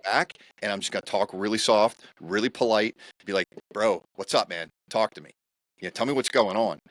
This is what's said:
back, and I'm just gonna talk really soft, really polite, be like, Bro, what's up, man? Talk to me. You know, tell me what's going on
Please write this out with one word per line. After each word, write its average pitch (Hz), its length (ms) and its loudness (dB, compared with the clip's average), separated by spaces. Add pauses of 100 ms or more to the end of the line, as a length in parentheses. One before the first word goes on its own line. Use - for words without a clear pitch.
back, 113 300 0 (280)
and 104 100 -4
I'm 101 80 -4
just - 120 -8
gonna 98 100 -2
talk 101 320 -2
really 104 240 -2
soft, 110 440 4 (180)
really 104 300 -2
polite, 110 460 0 (300)
be 101 80 -6
like, 95 140 0 (260)
Bro, 104 300 0 (120)
what's - 180 -8
up, 117 160 2
man? 82 220 -8 (180)
Talk 110 260 0
to 87 60 -18
me. 71 100 -20 (480)
You 92 80 -12
know, 87 40 -8
tell - 140 -4
me 135 80 -2
what's 131 160 -2
going 104 280 2
on 101 220 0 (120)